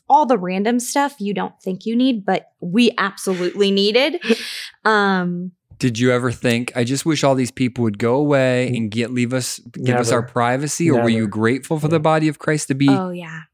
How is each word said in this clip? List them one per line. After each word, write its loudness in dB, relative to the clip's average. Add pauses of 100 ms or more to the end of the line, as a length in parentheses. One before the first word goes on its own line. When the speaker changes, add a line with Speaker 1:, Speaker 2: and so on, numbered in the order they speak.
Speaker 1:
all 6
the 2
random 0
stuff -2
you -4
don't -6
think -6
you -2
need, 2
but -2
we 2
absolutely -2
needed. 0
Speaker 2:
<laughs> -4 (520)
Speaker 1:
Um, 0 (260)
Speaker 3:
Did -2
you 4
ever 0
think, -2
"I 0
just -2
wish 0
all 4
these 0
people -2
would 0
go 2
away 2
Speaker 2:
N-, -2
Speaker 3:
and -4
get, -4
leave -2
us, -6
give -4
us 0
our 2
Speaker 2:
Never. -10
Speaker 3:
privacy"? 0
Or 4
were 2
you 2
Speaker 2:
Never. -4
Speaker 3:
grateful -2
for -2
Speaker 2:
Yeah. 0
Speaker 3:
the 2
body 2
of -4
Christ -4
to 0
be 2
Speaker 1:
Oh, 2
yeah. -14 (120)